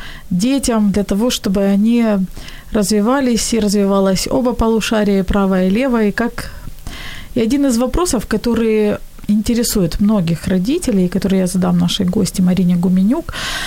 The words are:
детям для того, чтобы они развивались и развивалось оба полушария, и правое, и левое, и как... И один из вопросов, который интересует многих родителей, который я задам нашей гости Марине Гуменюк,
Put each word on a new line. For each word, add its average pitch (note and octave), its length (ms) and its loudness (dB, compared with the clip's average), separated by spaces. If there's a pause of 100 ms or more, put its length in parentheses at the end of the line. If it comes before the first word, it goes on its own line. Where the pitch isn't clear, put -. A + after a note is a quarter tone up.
(300)
детям A3+ 600 0
для G3 140 0
того, A3 260 0
чтобы G3 440 0
они A3+ 300 2 (680)
развивались A3 840 0
и A3 60 0
развивалось G3 680 2
оба B3+ 220 0
полушария, G#3+ 680 2
и - 20 0
правое, F#3+ 460 2
и - 20 2
левое, A#3 380 2
и G3 40 0
как... - 380 -4 (840)
И B3 40 2
один C4 240 2
из B3 140 2
вопросов, B3+ 480 0
который A3 720 0 (300)
интересует G#3+ 720 0
многих F#3+ 480 0
родителей, F#3+ 600 0
который F#3+ 300 0
я F#3 80 2
задам F3+ 320 0
нашей F3 280 0
гости F#3 360 0
Марине F3+ 340 2
Гуменюк, F#3+ 560 2 (340)